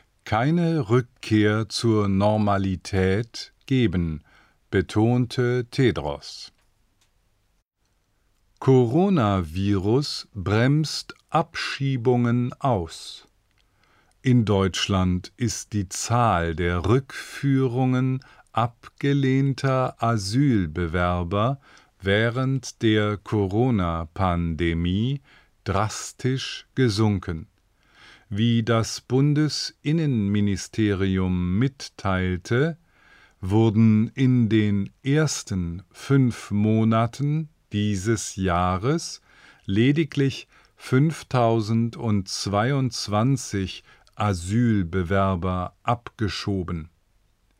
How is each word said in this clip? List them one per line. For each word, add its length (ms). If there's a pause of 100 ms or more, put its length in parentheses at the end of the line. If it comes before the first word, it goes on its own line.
(240)
keine 680
Rückkehr 800
zur 380
Normalität 1400 (140)
geben, 560 (480)
betonte 1000
Tedros. 800 (2000)
Coronavirus 1700
bremst 800 (160)
Abschiebungen 1200
aus. 760 (920)
In 240
Deutschland 880
ist 380
die 160
Zahl 640
der 300
Rückführungen 1400 (320)
abgelehnter 1500
Asylbewerber 1600 (420)
während 800
der 360
Corona-Pandemie 2000 (440)
drastisch 1120
gesunken. 720 (800)
Wie 340
das 380
Bundesinnenministerium 2500
mitteilte, 1160 (640)
wurden 720
in 340
den 400 (140)
ersten 880
fünf 580
Monaten 1000 (240)
dieses 640
Jahres 840 (440)
lediglich 840 (300)
fünftausendzweiundzwanzig 3000 (320)
Asylbewerber 1600 (100)
abgeschoben. 1080 (720)